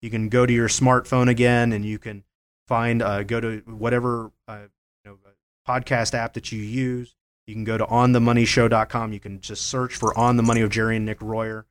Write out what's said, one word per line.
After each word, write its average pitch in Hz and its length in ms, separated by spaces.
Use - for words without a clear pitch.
You 117 80
can 110 180
go 123 180
to 123 60
your 117 160
smartphone 127 600
again, 120 440
and 104 120
you 107 140
can 104 260
find, 117 340
uh, 101 200
go 113 180
to 113 260
whatever, 117 640
uh, 107 100
you 104 60
know, 101 80
podcast 127 480
app 117 200
that - 180
you 110 80
use. 123 560
You 107 80
can 110 100
go 110 120
to 107 120
on 123 240
the 123 80
money 117 260
show 117 220
dot 110 200
com. 113 240
You 101 80
can 98 200
just - 260
search 127 300
for - 220
On 120 200
the 117 40
Money 117 200
with 104 100
Jerry 113 240
and 110 80
Nick 107 160
Royer 110 500